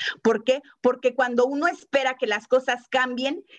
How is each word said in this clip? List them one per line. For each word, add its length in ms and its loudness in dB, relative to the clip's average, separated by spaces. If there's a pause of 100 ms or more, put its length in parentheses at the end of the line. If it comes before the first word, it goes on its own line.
(220)
¿Por 220 0
qué? 180 0 (180)
Porque 320 0
cuando 320 2
uno 220 -2
espera 480 -2
que 140 -4
las 180 -4
cosas 420 0
cambien, 540 -2 (160)